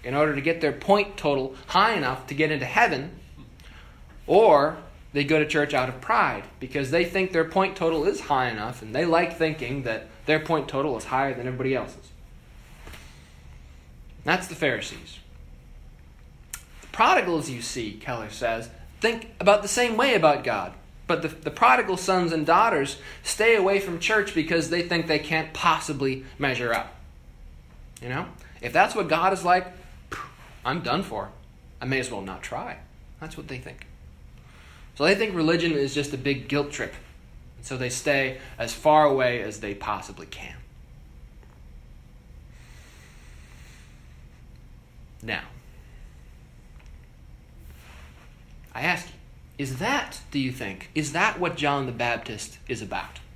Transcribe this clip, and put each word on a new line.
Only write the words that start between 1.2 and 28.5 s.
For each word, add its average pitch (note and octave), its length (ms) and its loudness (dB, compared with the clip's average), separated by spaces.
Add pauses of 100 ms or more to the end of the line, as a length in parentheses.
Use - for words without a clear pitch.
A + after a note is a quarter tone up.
high G#3 260 4
enough C3 360 -2
to D3 60 -8
get D3+ 160 2
into C3+ 160 -2
heaven, D#3+ 440 2 (1160)
or E3 520 8 (340)
they C#3+ 120 0
go D#3 140 4
to D3+ 80 4
church D3 280 2
out B2+ 160 2
of B2+ 100 -12
pride D#3+ 440 2 (160)
because C3 300 -4
they F3 140 4
think F#3 280 -2
their D#3+ 120 2
point F#3+ 320 0
total E3 280 0
is - 160 0
high B2+ 280 2
enough A2+ 320 -6
and A2 140 -12
they D#3 100 2
like E3+ 320 2
thinking C#3+ 460 -2
that A2 240 -6 (180)
their D#3 160 2
point D#3 260 0
total C#3 300 -2
is G#2+ 80 -8
higher C3+ 300 0
than B2 120 -8
everybody B2+ 280 -2
else's. - 360 -6 (2250)
That's F3+ 220 2
the E3 80 -10
Pharisees. - 640 -4 (1600)
The - 120 -20
prodigals, F3+ 580 2
you A#2+ 100 -8
see, A2 320 -8
Keller A2 380 -8
says, A#2 400 -4 (300)
think A3+ 380 -2
about G3+ 220 6
the G3+ 80 -6
same A#3 300 2
way C4 160 4
about D3 300 6
God. G2+ 280 -2 (340)
But E3 140 0
the, D#3+ 80 -4
the - 220 -8
prodigal A3+ 480 4
sons F3+ 340 2
and D#3 140 0
daughters E3+ 500 4 (260)
stay A3+ 320 4
away G3 260 4
from F3+ 180 -6
church G3+ 360 2
because E3 360 2
they E3+ 100 2
think E3 260 0
they D3+ 120 2
can't D#3+ 340 -2
possibly C#3 720 0 (140)
measure B2 340 0
up. - 220 -2 (1080)
You B2 80 -10
know? C#3+ 180 -4 (360)